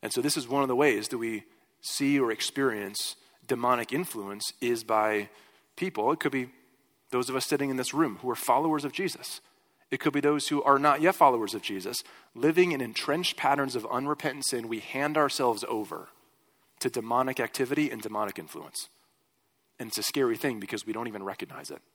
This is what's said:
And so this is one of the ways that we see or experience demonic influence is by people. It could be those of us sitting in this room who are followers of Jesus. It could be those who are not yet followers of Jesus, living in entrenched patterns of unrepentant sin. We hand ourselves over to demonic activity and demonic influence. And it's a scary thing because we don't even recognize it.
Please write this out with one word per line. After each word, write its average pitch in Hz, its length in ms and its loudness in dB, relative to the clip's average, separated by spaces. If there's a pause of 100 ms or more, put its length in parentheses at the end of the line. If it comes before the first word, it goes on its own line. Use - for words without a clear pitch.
And 113 100 -6
so 127 80 0
this 143 160 2
is 127 120 -6
one 139 140 2
of 135 60 2
the 127 80 2
ways 123 320 4
that 127 100 -4
we 113 260 -4 (360)
see 143 380 2
or 120 140 2
experience 107 840 -2 (300)
demonic 123 460 2
influence 107 680 -6
is 120 240 0
by 107 440 2 (480)
people. 127 360 0
It 160 80 -2
could - 120 -2
be 127 200 -4 (580)
those 123 180 0
of 131 80 -4
us - 100 -2
sitting 139 240 0
in 131 60 -2
this 127 180 -4
room 139 220 2
who 123 140 -4
are 113 60 -2
followers 147 480 2
of 139 80 -4
Jesus. - 480 -6 (500)
It 135 100 -4
could 151 120 2
be 143 80 2
those 147 280 2
who 147 140 2
are 139 160 8
not 143 220 4
yet 180 140 6
followers 120 400 4
of 104 80 -6
Jesus, 98 420 -6 (300)
living 165 380 4
in 135 100 -2
entrenched 143 560 -2
patterns 139 360 2
of 110 120 -4
unrepentant 139 580 -2
sin. 117 240 -2
We 110 120 -4
hand 147 360 -2
ourselves 131 500 2
over 101 440 -6 (680)
to 127 100 -2
demonic 123 500 0
activity 135 500 0
and 113 120 -10
demonic 107 360 -4
influence. 78 520 -12 (880)
And 117 100 -10
it's 107 80 -6
a 107 60 -4
scary 123 340 2
thing 120 240 -2
because 101 240 -6
we 110 80 -4
don't 117 160 -4
even 104 140 -8
recognize 95 480 -10
it. 71 100 -14 (140)